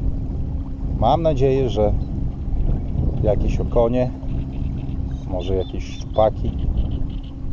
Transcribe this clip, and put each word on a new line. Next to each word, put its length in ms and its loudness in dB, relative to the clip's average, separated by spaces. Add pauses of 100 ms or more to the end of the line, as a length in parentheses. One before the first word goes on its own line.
(1000)
Mam 220 4
nadzieję, 480 4
że 240 4 (1300)
jakieś 360 4
okonie, 520 2 (1200)
może 240 0
jakieś 280 -2
szczupaki 680 0 (1000)